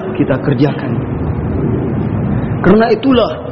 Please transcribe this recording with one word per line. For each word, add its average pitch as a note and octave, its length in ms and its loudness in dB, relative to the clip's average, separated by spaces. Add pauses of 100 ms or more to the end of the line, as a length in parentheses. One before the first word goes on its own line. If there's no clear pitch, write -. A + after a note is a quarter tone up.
(140)
kita C3+ 320 0
kerjakan. C3+ 480 0 (1700)
Karena A3 240 6
itulah A3+ 400 2 (220)